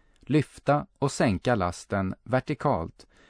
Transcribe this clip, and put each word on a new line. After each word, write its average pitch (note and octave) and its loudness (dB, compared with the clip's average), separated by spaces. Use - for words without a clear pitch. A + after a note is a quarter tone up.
lyfta C#3+ 0
och C#3 0
sänka A#2+ 0
lasten F#2+ -4
vertikalt B2 -2